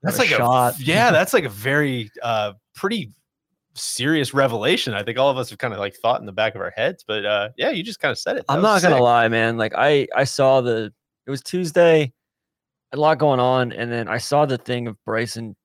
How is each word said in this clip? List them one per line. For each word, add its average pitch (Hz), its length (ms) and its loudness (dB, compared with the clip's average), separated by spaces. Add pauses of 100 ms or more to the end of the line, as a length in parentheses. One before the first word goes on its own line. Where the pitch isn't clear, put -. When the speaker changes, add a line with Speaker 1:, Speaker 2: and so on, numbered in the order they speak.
Speaker 1:
that's 196 160 -2
Speaker 2:
What 240 100 2
a - 20 0
Speaker 1:
like - 20 -
a, - 20 2
Speaker 2:
shot. 123 460 2
Speaker 1:
yeah, 190 320 2
that's 165 200 2
like 202 120 4
a 131 40 -6
very, 123 600 -2 (100)
uh, 107 340 -4 (200)
pretty 190 380 -6 (640)
serious 143 600 -2
revelation." 131 580 0
I 104 120 -4
think 113 140 -6
all 139 120 4
of 131 80 -2
us 123 120 -6
have 104 100 -18
kinda, 110 180 -6
like, 101 160 -6
thought 117 240 -2
in - 80 -10
the 101 60 -14
back 107 240 -2
of 98 40 -10
our 87 100 -6
heads, 135 360 -6
but, 107 180 -4
uh, 104 320 -2
yeah, 143 140 -2
you 277 140 -6
just 220 160 -14
kinda 135 160 -2
said - 220 -6
it. - 100 -10
That 135 60 0
Speaker 2:
I'm - 20 -2
Speaker 1:
was 175 80 0
Speaker 2:
not 208 180 4
gonna 170 140 4
Speaker 1:
sick. 127 60 4
Speaker 2:
lie, 120 260 4
man. 113 280 0
Like, 110 200 -2
I, 139 400 2
I 139 80 2
saw 131 360 2
the, 113 320 -2 (340)
it 135 40 -10
was 135 120 -8
Tuesday, 165 720 2 (800)
a - 40 -8
lot 151 220 2
going 143 220 4
on, 127 320 2
and 120 200 -8
then 117 160 -6
I 113 100 -4
saw 147 280 0
the 131 120 -4
thing 120 300 -6
of 107 160 -12
Bryson 113 500 -6 (100)